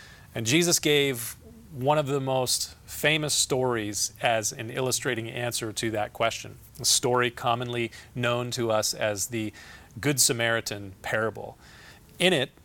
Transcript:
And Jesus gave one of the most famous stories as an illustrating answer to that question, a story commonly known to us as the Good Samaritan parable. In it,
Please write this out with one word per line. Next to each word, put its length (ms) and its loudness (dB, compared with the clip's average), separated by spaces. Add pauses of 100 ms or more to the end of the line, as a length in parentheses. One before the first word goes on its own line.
(360)
And 100 -4
Jesus 320 4
gave 580 2 (360)
one 260 0
of 80 2
the 140 -2
most 560 -2 (100)
famous 480 0
stories 880 0
as 300 2
an 180 -10
illustrating 640 -2
answer 420 -4
to 160 -2
that 240 -2
question, 460 -2 (200)
a 60 -4
story 460 4
commonly 600 -2 (220)
known 380 0
to 180 0
us 240 2
as 360 -2
the 220 -4 (480)
Good 220 2
Samaritan 800 0
parable. 560 -4 (640)
In 140 6
it, 180 2 (140)